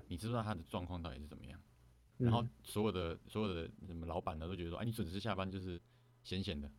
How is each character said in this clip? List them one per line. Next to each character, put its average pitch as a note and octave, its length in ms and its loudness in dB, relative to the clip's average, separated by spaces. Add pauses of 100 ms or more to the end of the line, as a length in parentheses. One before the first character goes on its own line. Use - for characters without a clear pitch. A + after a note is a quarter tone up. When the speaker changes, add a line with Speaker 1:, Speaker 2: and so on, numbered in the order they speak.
Speaker 1:
你 F2+ 80 -2
知 A2 120 -2
不 A#2+ 40 -2
知 B2+ 40 2
道 A2+ 80 2
他 G#2+ 100 0
的 E2 140 -4
状 F2+ 180 -2
况 F2 160 -2
到 D#2+ 100 -4
底 - 80 -8
是 D2+ 80 -8
怎 D2+ 100 -12
么 - 80 -14
样？ - 140 -12 (600)
Speaker 2:
嗯。 B2+ 60 6
Speaker 1:
然 A#2 80 8
后 A#2+ 120 6 (180)
所 - 200 2
有 A2 80 6
的， F2 260 2 (100)
所 G#2+ 180 2
有 F#2+ 80 2
的 E2 160 -2 (180)
什 F2 80 -6
么 E2 100 -4
老 E2 160 0
板 E2 160 -2
呢， D#2+ 100 -2
都 F#2+ 80 -2
觉 E2+ 80 -2
得 E2 60 -2
说 E2+ 100 -2
：“哎， A2 60 0
你 A#2+ 60 4
准 G#2+ 180 0
时 F#2+ 100 -2
下 G#2 140 2
班 F#2+ 160 0
就 F#2+ 100 -2
是 F#2 220 -4 (420)
闲 F#2+ 180 0
闲 F2 200 0
的。” C#2+ 180 -6